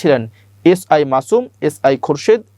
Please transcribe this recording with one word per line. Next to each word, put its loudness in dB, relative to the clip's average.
ছিলেন 2
এসআই 2
মাসুম, -2
এসআই 0
খোরশেদ, 0